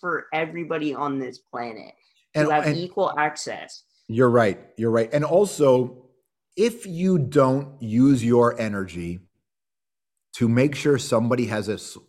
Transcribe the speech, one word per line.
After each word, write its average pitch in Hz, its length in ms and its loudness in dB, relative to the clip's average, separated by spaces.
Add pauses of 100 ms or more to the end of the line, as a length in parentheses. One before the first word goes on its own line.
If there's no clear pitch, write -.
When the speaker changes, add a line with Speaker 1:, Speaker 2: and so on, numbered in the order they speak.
Speaker 1:
for 175 320 -6
everybody 160 600 -6
on 139 240 -6
this 131 200 -10
planet 117 560 -14 (400)
to 151 80 0
Speaker 2:
And, 151 100 0
Speaker 1:
have 151 140 0
Speaker 2:
and 147 120 -2
Speaker 1:
equal 180 400 -4
access. 147 640 -6 (240)
Speaker 2:
You're 120 220 4
right. 110 300 4 (180)
You're 113 140 0
right. 113 220 0
And 147 100 0
also, 147 840 2 (480)
if 233 280 -2
you 180 340 0
don't 135 600 2
use 120 420 4
your 120 360 4
energy 90 600 -6 (1120)
to 120 140 0
make 131 280 2
sure 143 220 2
somebody 120 500 -2
has 104 200 -6
a 107 60 -4
s-, - 240 -14 (120)